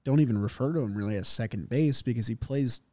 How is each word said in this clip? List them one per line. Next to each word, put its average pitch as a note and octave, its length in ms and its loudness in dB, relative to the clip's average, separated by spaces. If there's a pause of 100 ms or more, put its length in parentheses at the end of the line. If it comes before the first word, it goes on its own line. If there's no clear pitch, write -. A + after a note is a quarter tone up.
don't C#3 160 4
even A#2+ 180 4
refer A#2 360 0
to E3+ 60 0
him G#2+ 160 -2
really G#2 200 -2
as F#2+ 120 -2
second G#2 420 -4
base C#3+ 320 2
because A#2 260 -2
he A#2 80 -2
plays C3+ 460 -2 (120)